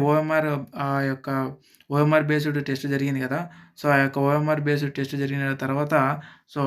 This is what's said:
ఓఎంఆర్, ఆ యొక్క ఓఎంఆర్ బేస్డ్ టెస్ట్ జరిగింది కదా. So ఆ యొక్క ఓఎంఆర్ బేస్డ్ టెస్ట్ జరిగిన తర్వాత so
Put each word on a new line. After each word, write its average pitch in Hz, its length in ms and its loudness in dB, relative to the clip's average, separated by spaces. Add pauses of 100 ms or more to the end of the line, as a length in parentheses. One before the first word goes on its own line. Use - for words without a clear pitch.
ఓఎంఆర్, 156 480 2 (280)
ఆ 143 100 -2 (140)
యొక్క 135 260 -4 (640)
ఓఎంఆర్ 151 340 4
బేస్డ్ 147 400 0
టెస్ట్ 135 240 -4
జరిగింది 139 320 -2
కదా. 131 180 -4 (380)
So - 120 -6
ఆ 143 80 6
యొక్క 139 220 2
ఓఎంఆర్ 147 420 2
బేస్డ్ 143 340 0
టెస్ట్ 139 220 -6
జరిగిన 139 280 -2 (100)
తర్వాత 139 400 -2 (540)
so 147 180 -6